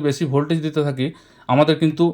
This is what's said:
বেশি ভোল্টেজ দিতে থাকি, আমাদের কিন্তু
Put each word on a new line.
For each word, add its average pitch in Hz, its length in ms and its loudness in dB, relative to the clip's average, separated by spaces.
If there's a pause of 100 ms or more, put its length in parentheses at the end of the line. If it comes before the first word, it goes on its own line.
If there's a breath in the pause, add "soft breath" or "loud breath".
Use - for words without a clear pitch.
বেশি 139 160 -4
ভোল্টেজ 147 360 0
দিতে 151 220 -4
থাকি, 131 220 -4 (440 soft breath)
আমাদের 147 300 4
কিন্তু 156 240 0 (100)